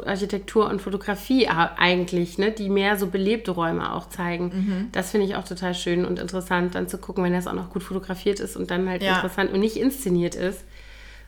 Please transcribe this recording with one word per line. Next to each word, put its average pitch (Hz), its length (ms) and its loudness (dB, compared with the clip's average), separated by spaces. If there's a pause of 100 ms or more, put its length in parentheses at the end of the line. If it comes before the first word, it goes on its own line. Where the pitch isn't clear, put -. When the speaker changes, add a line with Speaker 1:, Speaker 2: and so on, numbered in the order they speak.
Speaker 1:
Architektur 196 640 0
und 202 120 -2
Fotografie 202 680 2
a-, 170 280 2
eigentlich, 175 600 2
ne, 208 160 2
die 208 160 -4
mehr 196 280 4
so 190 100 0
belebte 196 440 0
Räume 170 420 0
auch - 140 -6
zeigen. 175 380 -4
Speaker 2:
Mhm. 190 480 -2
Speaker 1:
Das 185 180 -2
finde 202 160 2
ich 202 80 -2
auch 190 80 -4
total 180 320 -4
schön 180 300 0
und 180 140 -2
interessant, 180 560 0
dann 180 120 -2
zu 185 120 -6
gucken, 185 260 -2
wenn 175 80 4
das 180 140 0
auch - 60 -2
noch 185 160 -4
gut 180 140 -4
fotografiert 190 560 -2
ist - 160 -6
und 180 160 -4
dann 185 160 0
halt 185 160 -2
Speaker 2:
Ja. 185 120 4
Speaker 1:
interessant 185 360 0
und 196 80 2
nicht 220 160 2
inszeniert 180 600 2
ist. 202 280 -4 (640)